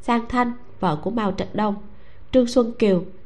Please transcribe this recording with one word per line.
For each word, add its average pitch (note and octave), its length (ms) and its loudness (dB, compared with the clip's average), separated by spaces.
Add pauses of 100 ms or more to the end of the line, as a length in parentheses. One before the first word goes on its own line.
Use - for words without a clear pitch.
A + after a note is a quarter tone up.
Giang A#3 280 0
Thanh, A#3+ 220 2 (280)
vợ E3+ 240 2
của F#3+ 80 -2
Mao G#3+ 200 0
Trạch G3 240 -6
Đông, G#3 200 0 (560)
Trương B3+ 160 6
Xuân A#3+ 320 4
Kiều F#3+ 240 4 (220)